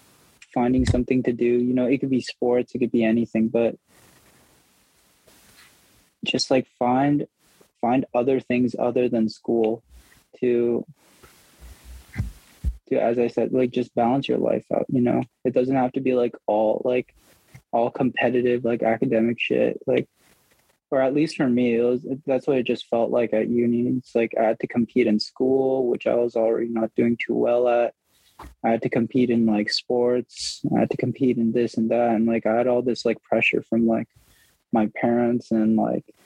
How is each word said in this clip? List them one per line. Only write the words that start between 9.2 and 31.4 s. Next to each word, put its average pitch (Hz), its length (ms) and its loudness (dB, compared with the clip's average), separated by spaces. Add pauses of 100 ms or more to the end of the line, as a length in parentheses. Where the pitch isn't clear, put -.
school 117 540 -2 (560)
to, 120 460 0 (2000)
to, 135 120 0
as 117 180 0
I 120 80 2
said, 117 260 -2
like, 127 180 2
just 123 240 -4
balance 127 320 0
your 127 100 0
life - 360 0
out, - 160 -2
you 131 120 2
know? 123 220 2 (220)
It 123 80 0
doesn't 131 220 0
have 127 180 0
to - 80 -4
be, 131 120 0
like, 120 220 0 (100)
all, 107 380 2
like, 123 300 -2 (580)
all 117 200 2
competitive, 123 720 0
like, 117 180 -2
academic 113 560 0
shit, - 480 -2
like, 127 200 0 (840)
or 135 100 2
at 131 120 0
least 156 240 -2
for 147 100 0
me, 123 280 2
it 117 80 2
was, 123 200 0 (220)
that's 131 220 -2
what 143 100 2
it 123 80 0
just 120 220 -4
felt 117 240 0
like 120 200 0
at 110 160 0
uni. 120 400 0 (120)
It's - 160 -10
like 117 240 0
I 113 40 4
had 113 180 0
to - 60 -6
compete 120 380 0
in 107 140 2
school, 131 680 0
which - 200 -2
I 120 80 2
was 120 200 0
already 113 320 0
not 113 280 -2
doing 117 200 2
too 117 200 -6
well 120 320 2
at. 120 260 2 (720)
I 117 40 2
had 113 120 2
to 123 80 -2
compete 123 400 0
in, 117 160 2
like, 107 240 2
sports. - 920 -2 (140)
I - 40 2
had - 100 0
to - 80 -6
compete 123 400 0
in 117 140 2